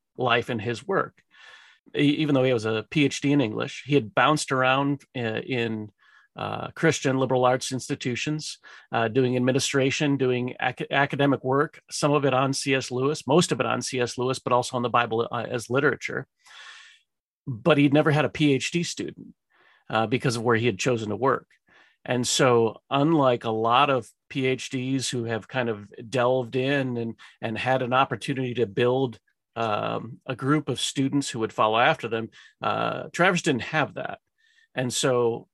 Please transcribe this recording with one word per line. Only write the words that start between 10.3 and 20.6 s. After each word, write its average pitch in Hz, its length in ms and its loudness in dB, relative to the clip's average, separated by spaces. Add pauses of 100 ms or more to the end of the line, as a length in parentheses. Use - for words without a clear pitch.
ac-, 127 300 -4
academic 143 540 2
work, 139 360 -2 (120)
some - 200 0
of 143 120 2
it 131 100 2
on 135 180 2
C 135 220 -2
S 127 160 -2
Lewis, 131 360 -4
most 160 260 4
of 120 80 -2
it 120 60 0
on 120 160 -2
C 127 180 -4
S 120 180 -4
Lewis, 127 220 -2
but 127 120 -2
also 123 240 0
on 120 60 -2
the 120 60 -2
Bible, 117 420 0
uh, 120 180 -6
as 117 220 -6
literature. 135 560 -2 (1200)
But 139 320 2
he'd 143 160 6
never 151 160 4
had 147 140 2
a 120 60 0
P 151 240 2
H - 180 -4
D 175 100 0
student, - 460 -10 (600)
uh, 110 160 2
because 120 280 0
of 117 80 -4
where 117 140 4
he 113 100 2